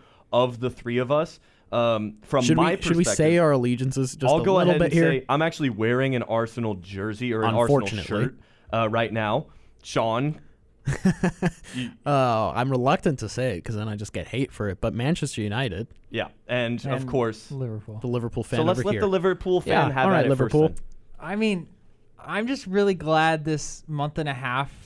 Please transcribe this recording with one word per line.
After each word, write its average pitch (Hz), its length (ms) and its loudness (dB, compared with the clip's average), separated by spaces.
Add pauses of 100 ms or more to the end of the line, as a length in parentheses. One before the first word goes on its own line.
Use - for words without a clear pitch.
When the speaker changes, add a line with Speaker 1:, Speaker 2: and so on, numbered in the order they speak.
(320)
Speaker 1:
of 120 280 2
the 123 100 -2
three 120 280 -6
of 127 120 0
us. 156 300 -2 (320)
Um, 113 500 0
from 135 220 0
Speaker 2:
Should 160 120 4
Speaker 1:
my 170 200 2
Speaker 2:
we, - 60 -8
should 165 140 0
we 175 80 4
Speaker 1:
perspective, 156 120 2
Speaker 2:
say 165 220 4
our 160 120 6
allegiances 127 640 0
just 135 180 2
Speaker 1:
I'll 165 80 4
Speaker 2:
a - 40 0
Speaker 1:
go 190 140 4
Speaker 2:
little 180 120 4
Speaker 1:
ahead 160 80 4
Speaker 2:
bit 170 80 4
Speaker 1:
and 143 80 -2
Speaker 2:
here? 165 160 6 (100)
Speaker 1:
say - 80 -8
I'm 143 140 2
actually 160 280 0
wearing 120 440 0
an 117 80 -2
Arsenal 113 540 -2
jersey 101 560 -6
or 110 100 0
an 113 140 2
Arsenal 123 260 4
Speaker 2:
Unfortunately. 101 220 -6 (220)
Speaker 1:
shirt, - 80 -6 (380)
uh, 113 160 0
right 110 240 -2
now. 110 340 -2 (360)
Sean? 127 580 -2 (460)
Speaker 2:
<laughs> 143 40 0 (840)
Speaker 1:
You 123 160 -6 (160)
Speaker 2:
Oh, 120 480 2
I'm 127 160 0
reluctant 131 500 0
to 107 80 -8
say 123 300 -4
it - 60 -12
'cause 110 120 -6
then 107 120 -6
I 107 80 -6
just 104 160 -10
get 90 160 -8
hate 127 240 -4
for 104 160 -6
it, 92 120 -6
but 107 140 -2
Manchester 135 480 -4
United. 104 460 -4 (220)
Speaker 1:
Yeah, 110 180 -4 (200)
and 120 380 -2
of 135 160 -2
Speaker 3:
And 127 60 -10
Speaker 1:
course 120 420 -2
Speaker 3:
Liverpool. 113 500 -10
Speaker 2:
The 131 80 -6
Liverpool 120 340 -2
fan - 160 -4
Speaker 1:
So 160 60 4
let's 175 160 2
Speaker 2:
over 160 60 -2
Speaker 1:
let 208 60 2
Speaker 2:
here. 147 100 -2
Speaker 1:
the 202 60 4
Liverpool 185 520 2
fan 160 280 2
Speaker 2:
Yeah, 143 60 0
Speaker 1:
have 135 120 4
Speaker 2:
all 190 60 4
Speaker 1:
at 175 40 4
Speaker 2:
right, 135 100 4
Speaker 1:
it - 20 4
Speaker 2:
Liverpool. 135 400 4
Speaker 1:
first - 80 -8 (420)
then. 151 120 -12
Speaker 3:
I 202 60 -4
mean, 208 320 0 (500)
I'm 202 280 -6
just 269 200 -4
really 196 280 2
glad 156 500 2
this - 420 -4
month 151 320 -4
and 147 100 -2
a 135 60 -4
half 131 360 -4 (160)